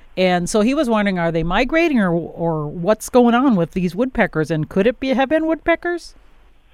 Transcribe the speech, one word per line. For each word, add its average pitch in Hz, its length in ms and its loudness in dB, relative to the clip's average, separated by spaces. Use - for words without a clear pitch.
And 180 320 0
so 214 140 2
he 247 100 2
was 285 160 0
wondering, 202 300 0
are 170 120 0
they 165 120 -2
migrating 262 580 2
or, 185 100 2
or 165 560 -2
what's 175 440 -2
going 240 240 4
on 247 220 4
with 165 160 0
these 175 220 -2
woodpeckers? 185 560 -2
And 156 200 -2
could 196 160 0
it 247 120 0
be, 269 120 -4
have 254 180 0
been 320 180 0
woodpeckers? 330 680 -4